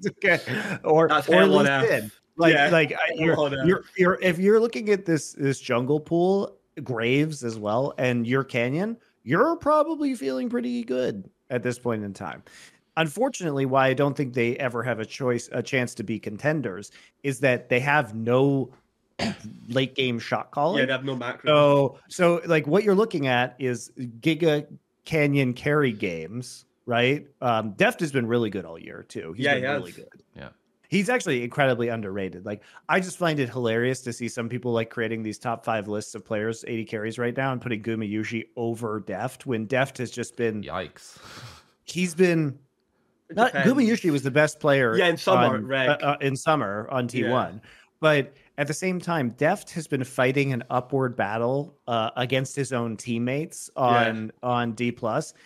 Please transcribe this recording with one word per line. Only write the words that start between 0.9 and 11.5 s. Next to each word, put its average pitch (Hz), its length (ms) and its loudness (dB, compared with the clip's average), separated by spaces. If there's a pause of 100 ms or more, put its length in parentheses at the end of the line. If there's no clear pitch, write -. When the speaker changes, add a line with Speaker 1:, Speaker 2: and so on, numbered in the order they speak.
Speaker 2:
That's 147 200 2
Speaker 1:
or 175 120 8
Speaker 2:
hell 190 180 6
on 196 60 6
Speaker 1:
Lee 139 60 4
Speaker 2:
earth. 139 180 2
Speaker 1:
Sin. 110 220 0 (260)
Like, 160 180 6
Speaker 2:
Yeah. 147 140 6
Speaker 1:
like, 156 240 4
I, - 40 -6
Speaker 2:
Hell 160 280 -2
Speaker 1:
you're, 151 160 4
Speaker 2:
on 143 140 2
earth. 135 120 0
Speaker 1:
you're, 180 180 2 (120)
you're, 180 240 4
if 180 180 2
you're 208 220 6
looking 226 300 0
at 196 160 0
this, 160 260 0
this 139 280 -2
jungle 127 400 0
pool, 180 580 0 (260)
Graves 131 580 0
as 113 160 -6
well, 107 380 -2
and 120 300 0
your 131 180 0
Canyon, 147 540 -2 (240)
you're 247 340 2
probably 302 580 0
feeling 262 360 -4
pretty 240 340 -4
good 226 460 -4 (180)
at 123 140 -2